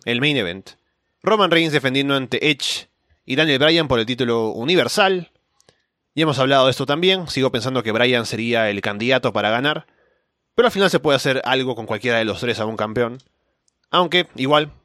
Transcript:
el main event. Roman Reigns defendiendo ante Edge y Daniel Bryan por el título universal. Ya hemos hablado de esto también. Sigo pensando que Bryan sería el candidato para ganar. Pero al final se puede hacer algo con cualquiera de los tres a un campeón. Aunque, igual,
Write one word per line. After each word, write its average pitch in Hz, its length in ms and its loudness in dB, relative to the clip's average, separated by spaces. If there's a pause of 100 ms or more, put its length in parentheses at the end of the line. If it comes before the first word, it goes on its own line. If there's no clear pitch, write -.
el 120 160 -2
main 147 160 0
event. 95 360 -4 (520)
Roman 190 280 2
Reigns 165 200 2
defendiendo 139 440 0
ante 131 340 -2
Edge - 400 -6 (360)
y 131 120 -4
Daniel 147 220 2
Bryan 156 280 2
por 123 120 2
el 113 60 -2
título 117 440 -2
universal. 175 800 0 (840)
Ya 151 80 0
hemos 147 160 0
hablado 135 260 4
de 131 60 4
esto 135 140 -6
también. 175 440 0
Sigo 131 200 0
pensando 123 320 -2
que 110 120 -4
Bryan 120 320 2
sería 113 440 -2
el 101 120 -4
candidato 117 500 -2
para 104 180 0
ganar. 143 380 -2 (680)
Pero 480 120 4
al - 60 0
final 196 160 2
se 165 100 2
puede 143 160 2
hacer 131 300 -2
algo 131 280 0
con 113 120 -10
cualquiera 110 320 -2
de 113 80 0
los 101 160 -4
tres 120 180 -2
a 110 60 -2
un 110 100 -6
campeón. 117 440 -4 (720)
Aunque, 175 440 2
igual, 147 360 0 (140)